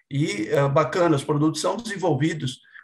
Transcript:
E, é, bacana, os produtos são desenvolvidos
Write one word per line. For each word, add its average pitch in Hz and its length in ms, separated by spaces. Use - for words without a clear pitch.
E, 170 360
é, 143 200
bacana, 160 460
os 135 80
produtos 151 380
são 185 160
desenvolvidos 165 840